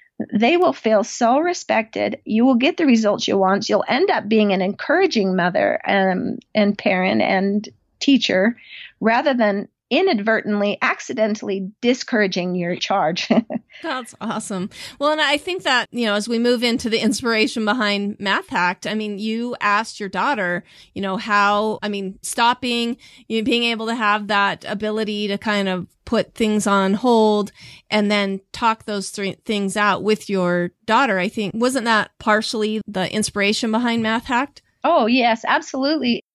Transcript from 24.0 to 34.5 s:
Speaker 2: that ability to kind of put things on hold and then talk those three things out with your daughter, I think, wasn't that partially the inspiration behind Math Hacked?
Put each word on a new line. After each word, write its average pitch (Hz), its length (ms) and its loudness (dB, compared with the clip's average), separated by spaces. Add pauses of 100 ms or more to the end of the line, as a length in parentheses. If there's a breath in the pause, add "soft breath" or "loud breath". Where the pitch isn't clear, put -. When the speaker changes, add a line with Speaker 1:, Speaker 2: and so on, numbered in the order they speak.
Speaker 2:
that 202 400 0
ability 214 640 -4
to 202 80 -2
kind 202 320 -2
of 185 180 -4 (160)
put - 320 -2
things 214 320 0
on 196 260 4
hold 214 580 4 (380 loud breath)
and 208 220 2
then 196 300 -2 (100)
talk 220 340 -2
those 202 240 -6
three 196 360 -6
things 202 320 -2
out 202 260 2
with 208 260 0
your 175 420 0 (140)
daughter, 226 320 2
I 185 120 -2
think, 208 240 -6
wasn't 240 320 0
that 220 340 2
partially 214 680 0
the 185 260 -2
inspiration 208 580 0
behind 233 320 0
Math 226 220 -2
Hacked? 262 360 -4 (220)